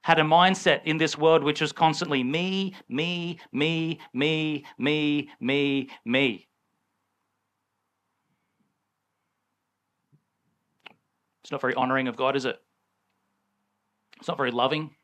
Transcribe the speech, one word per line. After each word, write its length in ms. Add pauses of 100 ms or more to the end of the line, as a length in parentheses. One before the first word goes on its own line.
Had 160
a 60
mindset 600
in 120
this 220
world 240
which 180
was 100
constantly 520
me, 500 (140)
me, 520 (120)
me, 480 (120)
me, 540 (140)
me, 500 (100)
me, 520 (120)
me. 440 (4000)
It's 80
not 100
very 140
honouring 320
of 80
God, 220
is 80
it? 140 (1600)
It's 100
not 100
very 140
loving. 520